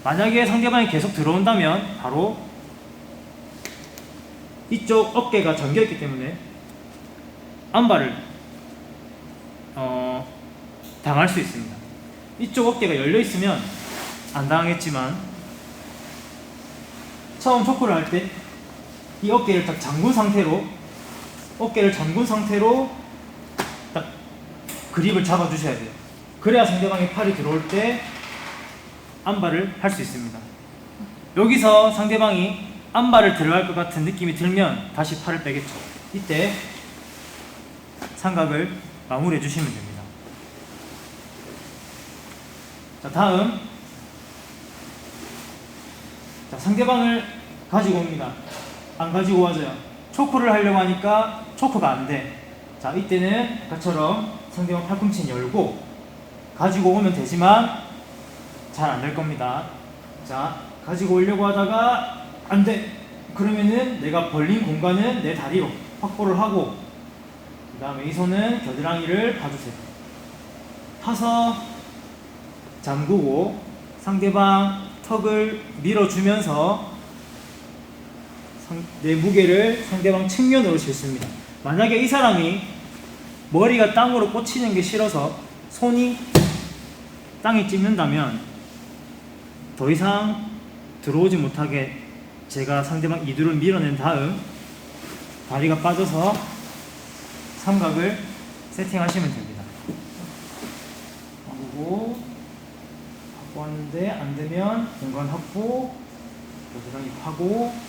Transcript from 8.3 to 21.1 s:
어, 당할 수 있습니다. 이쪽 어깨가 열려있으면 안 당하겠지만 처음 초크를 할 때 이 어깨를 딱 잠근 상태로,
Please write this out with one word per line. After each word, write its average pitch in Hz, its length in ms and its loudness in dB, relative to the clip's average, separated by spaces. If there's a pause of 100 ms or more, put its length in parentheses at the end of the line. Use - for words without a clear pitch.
어, 127 520 -4 (760)
당할 147 240 6
수 185 120 2
있습니다. - 360 -6 (640)
이쪽 233 280 2
어깨가 190 280 2
열려있으면 185 640 4 (760)
안 139 160 0
당하겠지만 160 680 2 (2250)
처음 247 240 4
초크를 220 300 2
할 160 160 2
때 185 200 0 (920)
이 202 100 -2
어깨를 190 340 4
딱 156 140 -4
잠근 156 340 2
상태로, 202 500 4 (960)